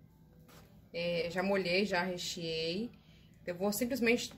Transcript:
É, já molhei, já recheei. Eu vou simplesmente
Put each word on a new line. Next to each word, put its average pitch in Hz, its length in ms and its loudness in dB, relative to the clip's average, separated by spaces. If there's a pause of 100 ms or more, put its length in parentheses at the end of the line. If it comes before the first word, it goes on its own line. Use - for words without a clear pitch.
(920)
É, 170 360 0
já 185 140 0
molhei, 190 420 4
já 185 160 2
recheei. 175 880 -2 (560)
Eu 175 100 -4
vou 202 180 0
simplesmente 233 640 2